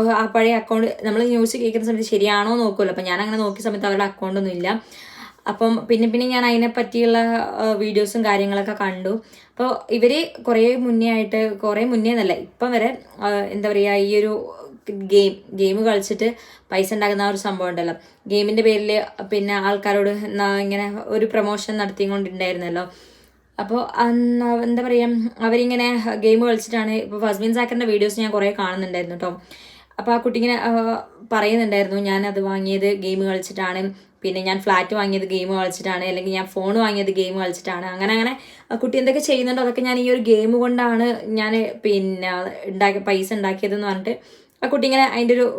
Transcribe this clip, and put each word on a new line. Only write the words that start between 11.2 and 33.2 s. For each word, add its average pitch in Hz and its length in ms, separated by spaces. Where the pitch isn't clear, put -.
കുറേ 208 280
മുന്നേ 233 280
എന്നല്ല, 202 260
ഇപ്പം - 340
വരെ, 226 160
ആ, 202 80
എന്താ 202 180
പറയുക, 202 240
ഈ 202 120
ഒരു 214 140
ഗെയിം, 196 220
ഗെയിം 196 280
കളിച്ചിട്ട് 208 400
പൈസ 190 260
ഉണ്ടാക്കുന്ന 202 320
ആ 202 40
ഒരു 196 140
സംഭവം 185 260
ഉണ്ടല്ലോ, 170 240
ഗെയിമിൻ്റെ 208 360
പേരിൽ 214 280
പിന്നെ 202 260
ആൾക്കാരോട് 202 440
ന-, 202 260
ഇങ്ങനെ 202 260
ഒരു 220 180
പ്രൊമോഷൻ 208 500
നടത്തിക്കൊണ്ടിട്ടുണ്ടായിരുന്നല്ലോ. 185 1080
അപ്പോൾ 208 220
അന്ന് 240 500
എന്താ 240 200
പറയുക, 240 260
അവരിങ്ങനെ 240 400
ഗെയിം 220 220
കളിച്ചിട്ടാണ്, 220 560
ഇപ്പോൾ 202 200
ഫസ്മിൻ 220 320
സാക്കിറിൻ്റെ 240 380
വീഡിയോസ് 208 280
ഞാൻ 214 160
കുറേ 202 180
കാണുന്നുണ്ടായിരുന്നു 180 640
കേട്ടോ. 180 120
അപ്പോൾ 220 180
ആ 233 40
കുട്ടി 233 200
ഇങ്ങനെ, 240 240
ആ, 233 80
പറയുന്നുണ്ടായിരുന്നു, 208 800
"ഞാനത് 196 340
വാങ്ങിയത് 196 460
ഗെയിം 190 240